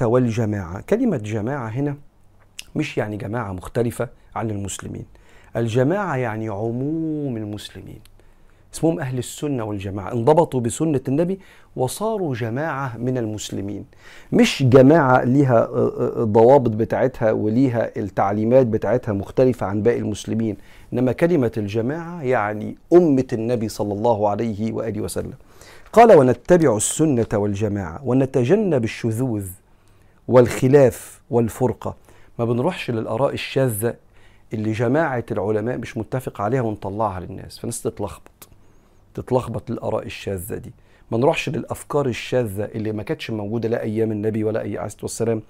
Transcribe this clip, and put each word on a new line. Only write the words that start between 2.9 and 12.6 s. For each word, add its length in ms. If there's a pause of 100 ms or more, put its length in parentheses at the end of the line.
يعني 200
جماعة 360
مختلفة 560 (260)
عن 160
المسلمين، 540 (500)
الجماعة 600
يعني 340
عموم 880
المسلمين، 600 (760)
اسمهم 260
أهل 180
السنة 460
والجماعة، 500
انضبطوا 460
بسنة 480
النبي 320 (360)
وصاروا 600
جماعة 640